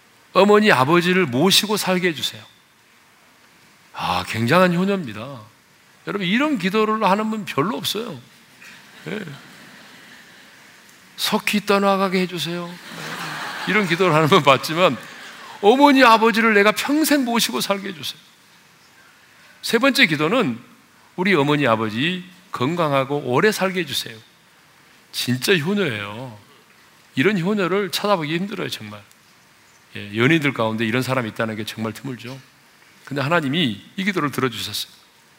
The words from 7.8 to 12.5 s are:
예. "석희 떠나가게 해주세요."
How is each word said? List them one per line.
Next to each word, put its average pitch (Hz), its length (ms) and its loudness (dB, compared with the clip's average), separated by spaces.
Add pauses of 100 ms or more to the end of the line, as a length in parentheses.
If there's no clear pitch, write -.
예. 196 180 -8 (1900)
"석희 - 500 -2
떠나가게 196 540 2
해주세요." 175 500 -6 (960)